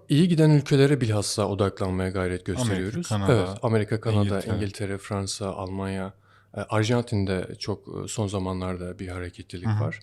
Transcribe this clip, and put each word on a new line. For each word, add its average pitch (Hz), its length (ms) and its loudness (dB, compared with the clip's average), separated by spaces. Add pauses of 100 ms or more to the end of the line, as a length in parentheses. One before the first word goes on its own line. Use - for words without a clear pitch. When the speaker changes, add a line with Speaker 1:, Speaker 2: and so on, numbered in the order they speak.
Speaker 1:
iyi 151 180 6
giden 156 220 6
ülkelere 139 520 6
bilhassa 107 460 0
odaklanmaya 95 600 0
gayret 90 400 -2
Speaker 2:
Amerika, 113 140 -2
Speaker 1:
gösteriyoruz. 104 460 -2
Speaker 2:
Kanada, 104 240 2
Speaker 1:
Evet, 92 160 2 (140)
Amerika, 107 380 0
Kanada, 107 200 2
Speaker 2:
İngiltere. 101 340 0
Speaker 1:
İngiltere, 98 420 -4
Fransa, 98 500 -6
Almanya. 95 680 -6 (440)
E, - 40 -4
Arjantin'de 107 960 0
çok, - 280 -8
e, 95 200 -8
son 104 200 -2
zamanlarda 92 720 -6
bir 95 80 -10
hareketlilik 90 600 -10
Speaker 2:
Hı 110 40 2
hı. 107 120 2
Speaker 1:
var. 165 200 -4